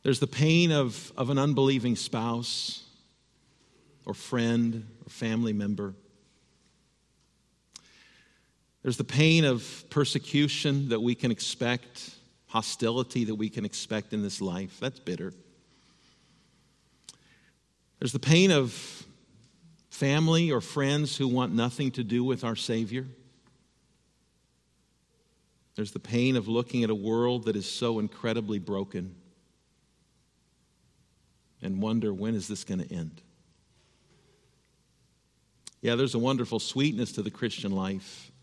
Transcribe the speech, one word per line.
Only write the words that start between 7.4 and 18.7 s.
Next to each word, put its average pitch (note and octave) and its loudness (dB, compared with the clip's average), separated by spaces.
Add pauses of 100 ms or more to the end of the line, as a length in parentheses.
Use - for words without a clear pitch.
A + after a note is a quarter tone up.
There's B2+ 0
the - -2
pain D#3+ 6
of B2 0
persecution C#3+ 2
that A2+ 2
we A#2+ 2
can A#2+ 0
expect, - -4 (320)
hostility A#2+ -2
that G#2+ -2
we G#2+ -2
can G#2 -6
expect - -6
in G#2+ -2
this G2+ -6
life. F#2 -4
That's - -6
bitter. F2+ -6 (2750)
There's C3 -4
the - -2
pain F3 8
of - 0 (840)